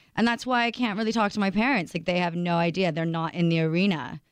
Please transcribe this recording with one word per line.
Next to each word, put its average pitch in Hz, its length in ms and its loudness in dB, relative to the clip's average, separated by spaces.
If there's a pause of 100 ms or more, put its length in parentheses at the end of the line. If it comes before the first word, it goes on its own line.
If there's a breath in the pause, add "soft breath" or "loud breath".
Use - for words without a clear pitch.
(160 soft breath)
And 220 120 2
that's 233 180 -2
why 247 200 2
I 233 60 -2
can't 226 260 -2
really 220 140 -2
talk 214 220 2
to 208 60 -4
my 196 120 0
parents. 214 420 0
Like, 165 120 -4
they 180 140 0
have 175 160 0
no 175 220 0
idea. 170 340 2
They're 165 140 -2
not 165 280 -2
in 170 160 2
the 165 120 4
arena. 160 580 0 (120)